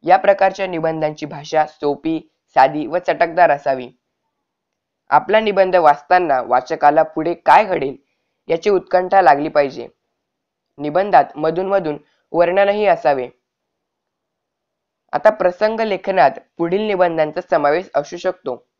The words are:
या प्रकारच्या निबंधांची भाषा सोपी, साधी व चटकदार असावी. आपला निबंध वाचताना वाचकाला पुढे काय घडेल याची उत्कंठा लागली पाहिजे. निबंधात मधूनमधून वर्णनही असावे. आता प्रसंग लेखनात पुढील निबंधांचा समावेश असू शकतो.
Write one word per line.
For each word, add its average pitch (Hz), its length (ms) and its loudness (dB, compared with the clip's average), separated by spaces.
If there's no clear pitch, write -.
या 170 140 4
प्रकारच्या 196 500 0
निबंधांची 160 600 -6
भाषा 156 400 -4
सोपी, 156 640 -6
साधी 143 320 2
व 156 120 -4
चटकदार 170 520 0
असावी. 135 380 -4
आपला 151 320 2
निबंध 190 360 2
वाचताना 156 640 2
वाचकाला 147 640 2
पुढे 160 320 -4
काय 170 300 4
घडेल 139 320 -6
याची 165 220 -2
उत्कंठा 185 520 2
लागली 151 260 4
पाहिजे. 139 400 -2
निबंधात 156 460 2
मधूनमधून 165 600 -4
वर्णनही 196 540 0
असावे. 147 420 0
आता 180 180 2
प्रसंग 214 500 -2
लेखनात 190 500 0
पुढील 170 240 -4
निबंधांचा 180 600 -2
समावेश 160 440 0
असू 147 220 -6
शकतो. 139 500 -8